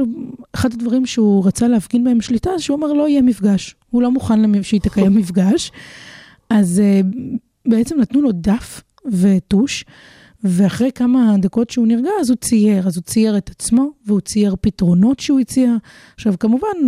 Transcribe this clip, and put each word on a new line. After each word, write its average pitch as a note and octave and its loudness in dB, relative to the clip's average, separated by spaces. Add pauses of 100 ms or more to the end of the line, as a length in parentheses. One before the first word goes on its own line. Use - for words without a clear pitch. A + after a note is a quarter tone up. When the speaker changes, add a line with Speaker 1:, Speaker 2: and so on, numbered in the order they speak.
(520)
Speaker 1:
אחד B3 -2
הדברים A#3+ -2
שהוא G3+ 2
רצה A#3 0
להפגין A#3+ 0
בהם B3 2
שליטה, B3+ -4
זה D#4 -6
שהוא C#4+ -4
אמר, D4+ -4
"לא D4 0
יהיה C#4+ 2
מפגש." G3+ 0 (160)
הוא A#3+ 0
לא B3 0
מוכן A3+ 0
למ-, G#3 2
שהיא G#3 -2
תקיים G3 0
Speaker 2:
<laughs> A3 4
Speaker 1:
מפגש. F#3+ 0 (800)
אז, G3 2
אה, G3 4 (640)
בעצם A#3+ 0
נתנו B3 0
לו B3+ 2
דף F#3+ -4 (300)
וטוש, G3 0 (600)
ואחרי G3 0
כמה B3 2
דקות G3 -2
שהוא A#3+ 0
נרגע, A#3+ 0 (100)
אז B3+ -2
הוא B3 2
צייר. G#3 0
אז E3+ -2
הוא F3 -8
צייר A3 0
את - -8
עצמו, C4+ 0 (160)
והוא G#3 0
צייר G3+ -2
פתרונות F#3+ 2
שהוא C#4 0
הציע. B3+ 0 (440)
עכשיו, G3+ -2
כמובן, B3+ 0 (200)